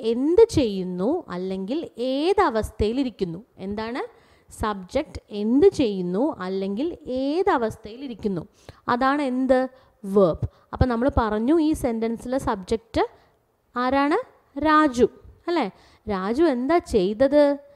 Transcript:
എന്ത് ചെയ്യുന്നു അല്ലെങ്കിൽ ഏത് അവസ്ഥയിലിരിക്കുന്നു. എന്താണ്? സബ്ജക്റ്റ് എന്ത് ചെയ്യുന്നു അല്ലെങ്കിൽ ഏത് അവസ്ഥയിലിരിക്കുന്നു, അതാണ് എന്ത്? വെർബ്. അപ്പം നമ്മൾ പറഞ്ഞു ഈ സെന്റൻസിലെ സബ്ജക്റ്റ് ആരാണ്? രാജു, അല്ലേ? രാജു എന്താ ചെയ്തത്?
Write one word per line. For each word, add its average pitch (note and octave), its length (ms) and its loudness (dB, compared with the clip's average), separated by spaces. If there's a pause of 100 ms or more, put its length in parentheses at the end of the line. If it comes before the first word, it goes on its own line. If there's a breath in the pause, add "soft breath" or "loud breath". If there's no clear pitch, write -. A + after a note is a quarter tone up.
എന്ത് C#4 500 4
ചെയ്യുന്നു F#3+ 800 0
അല്ലെങ്കിൽ F#3+ 720 -6
ഏത് C#4+ 420 0
അവസ്ഥയിലിരിക്കുന്നു. A3 1040 -2 (140)
എന്താണ്? A3 640 -8 (320 soft breath)
സബ്ജക്റ്റ് G#3+ 800 -6
എന്ത് A3 360 2
ചെയ്യുന്നു G#3 720 0
അല്ലെങ്കിൽ G3 680 -6
ഏത് C#4+ 440 -2
അവസ്ഥയിലിരിക്കുന്നു, A3 1000 -4 (400 loud breath)
അതാണ് C4 340 0
എന്ത്? B3+ 460 2 (360 soft breath)
വെർബ്. G3 440 2 (240 soft breath)
അപ്പം - 160 2
നമ്മൾ A#3+ 280 0
പറഞ്ഞു A#3 440 2
ഈ D#4 120 2
സെന്റൻസിലെ A#3 640 -4
സബ്ജക്റ്റ് A#3 680 -2 (680 soft breath)
ആരാണ്? C#4 420 2 (400)
രാജു, D4+ 500 4 (400)
അല്ലേ? D4+ 220 0 (400 soft breath)
രാജു G#3 340 0
എന്താ C#4 340 2
ചെയ്തത്? C4+ 800 2 (200 soft breath)